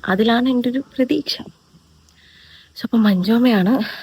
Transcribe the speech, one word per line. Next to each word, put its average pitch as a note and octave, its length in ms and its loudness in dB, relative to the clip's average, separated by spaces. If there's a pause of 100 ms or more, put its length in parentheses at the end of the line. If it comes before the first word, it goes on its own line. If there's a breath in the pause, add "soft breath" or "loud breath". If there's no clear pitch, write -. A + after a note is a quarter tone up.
അതിലാണ് A#3 400 2
എൻ്റെ B3 220 0
ഒരു B3+ 80 -4
പ്രതീക്ഷ. C#4 640 -4
So, - 1400 -20
അപ്പം A3+ 200 0
മഞ്ജുമ്മയാണ് G#3 800 2 (200 loud breath)